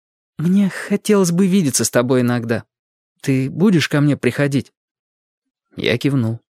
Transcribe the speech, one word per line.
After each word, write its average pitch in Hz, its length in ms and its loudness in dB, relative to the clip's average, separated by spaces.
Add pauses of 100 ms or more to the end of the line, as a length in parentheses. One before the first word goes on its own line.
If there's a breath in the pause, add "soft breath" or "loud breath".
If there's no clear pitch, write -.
(380)
Мне 185 320 2
хотелось 202 640 -2
бы 180 140 2
видеться 175 400 0
с - 60 -4
тобой 127 300 2
иногда. 120 420 -2 (580)
Ты 131 280 -2
будешь 175 380 2
ко 147 140 0
мне 143 160 2
приходить?» - 560 -2 (1000)
Я - 220 -2
кивнул 120 420 -2 (140)